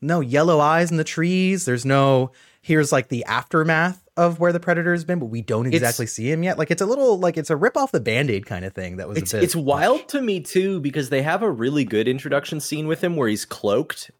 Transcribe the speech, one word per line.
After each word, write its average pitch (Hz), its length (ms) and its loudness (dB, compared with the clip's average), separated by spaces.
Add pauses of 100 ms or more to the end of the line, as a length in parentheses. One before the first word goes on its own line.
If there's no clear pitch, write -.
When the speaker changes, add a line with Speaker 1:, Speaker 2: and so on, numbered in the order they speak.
Speaker 1:
no 160 180 0
yellow 147 400 4
eyes 160 300 4
in 165 80 0
the 156 60 0
trees. 185 600 0
There's 123 220 -2
no, 135 440 4 (300)
here's, 156 320 2
like, 135 160 0
the 120 160 -4
aftermath 160 800 0 (160)
of 170 220 2
where 175 120 4
the 170 80 -2
Predator 170 320 0
has 170 120 -2
been, 175 140 -2
but 139 80 -4
we 113 160 -6
don't 113 240 -2
Speaker 2:
It's 131 100 0
Speaker 1:
exactly 120 300 0
see 113 240 -6
him 160 120 -2
yet. 180 160 -2
Like, 151 120 -2
it's 170 100 -2
a 196 60 0
little, 247 320 2
like, 180 180 0
it's 156 140 -6
a 156 60 2
rip 190 200 0
off 269 160 0
the 151 80 0
Band-Aid 113 460 0
kind 90 180 -8
of 95 80 -8
thing. 90 240 -10
That 90 120 -10
was 101 100 -6
Speaker 2:
It's, 92 160 -6
Speaker 1:
a - 20 -2
bit 104 80 4
Speaker 2:
it's 165 120 -2
wild 165 460 2
Speaker 1:
much. - 60 -18
Speaker 2:
to 285 140 -4
me 202 180 -2
too, 190 400 -2
because 139 300 -4
they 135 100 2
have 165 220 0
a 220 80 0
really 135 340 0
good 110 240 0
introduction 139 520 -4
scene 156 260 -6
with 160 180 -2
him 175 120 0
where 131 120 2
he's 107 160 -2
cloaked - 760 -2